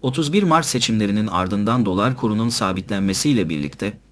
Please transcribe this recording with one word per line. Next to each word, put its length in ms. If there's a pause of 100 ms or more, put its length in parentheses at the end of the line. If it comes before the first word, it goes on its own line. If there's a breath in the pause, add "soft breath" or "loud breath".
Otuz 300
bir 100
Mart 240
seçimlerinin 600
ardından 600
dolar 300
kurunun 320
sabitlenmesiyle 1000
birlikte 500 (140)